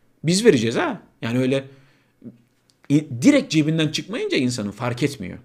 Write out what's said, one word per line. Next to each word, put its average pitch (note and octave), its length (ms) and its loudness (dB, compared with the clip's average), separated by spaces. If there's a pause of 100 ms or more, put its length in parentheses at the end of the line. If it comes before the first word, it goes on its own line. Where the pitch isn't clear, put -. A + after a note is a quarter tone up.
(240)
Biz F#3 220 2
vereceğiz A#2+ 300 4
ha. D4+ 260 -4 (200)
Yani A#2 180 -2
öyle C3+ 280 -2 (1200)
i-, C#3+ 320 0
direkt C#4 300 4
cebinden D#3 360 2
çıkmayınca C4+ 500 -4
insanın B2 340 -2
fark A#2+ 320 -4
etmiyor. F2+ 420 -6